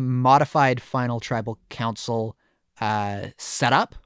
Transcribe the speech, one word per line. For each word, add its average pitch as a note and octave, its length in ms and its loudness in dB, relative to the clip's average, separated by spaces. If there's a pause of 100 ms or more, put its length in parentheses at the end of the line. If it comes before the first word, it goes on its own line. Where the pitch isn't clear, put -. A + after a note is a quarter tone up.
modified B2+ 800 4
Final A#2+ 400 -4
Tribal A2+ 380 -6 (100)
Council, A2+ 680 -6 (440)
uh, G#2 460 -2 (100)
setup, - 680 0